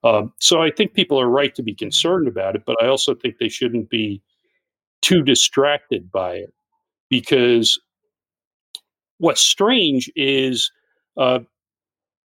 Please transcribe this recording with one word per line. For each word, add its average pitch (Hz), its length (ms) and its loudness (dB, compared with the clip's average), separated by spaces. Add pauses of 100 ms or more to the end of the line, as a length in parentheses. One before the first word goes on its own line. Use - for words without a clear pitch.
Um, 113 360 0
so 165 240 2
I 160 80 2
think - 240 -4
people - 260 0
are 123 80 2
right 135 280 0
to 131 60 -10
be 104 120 -8
concerned 160 540 -2
about 98 260 -4
it, 107 100 -6
but 113 180 -2
I 117 40 2
also 135 280 0
think - 220 -8
they 117 140 -4
shouldn't 117 400 -6
be 107 320 -6 (800)
too 175 200 4
distracted 139 880 0
by 90 260 -6
it, - 180 -14 (560)
because 120 680 2 (1400)
what's 165 240 2
strange 190 720 0
is, 135 540 0 (480)
uh, 127 220 2 (920)